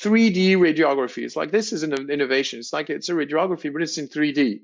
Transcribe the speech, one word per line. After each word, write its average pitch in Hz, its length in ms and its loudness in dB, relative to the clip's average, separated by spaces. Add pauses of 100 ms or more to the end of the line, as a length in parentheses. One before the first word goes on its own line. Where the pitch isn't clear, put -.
three 220 300 4
D 185 240 4
radiography 147 680 2
is 123 100 -10
like, 156 160 -4
this 214 220 0
is 165 100 -4
an 143 280 -4
innovation. 135 480 0
It's 117 140 -12
like, 151 180 -4
it's - 180 -8
a 180 40 -4
radiography, 156 600 -2
but 156 100 -6
it's 160 160 -6
in 143 100 -8
three 151 240 -2
D. 131 320 0